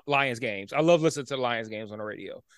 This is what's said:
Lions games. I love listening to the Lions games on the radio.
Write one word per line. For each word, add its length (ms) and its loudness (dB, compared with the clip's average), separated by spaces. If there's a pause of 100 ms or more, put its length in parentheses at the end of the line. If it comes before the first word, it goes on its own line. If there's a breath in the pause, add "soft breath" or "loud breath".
Lions 340 2
games. 340 -6
I 60 2
love 200 8
listening 260 0
to 100 -6
the 40 -2
Lions 280 -2
games 220 -8
on 80 -10
the 60 -6
radio. 380 -10 (160)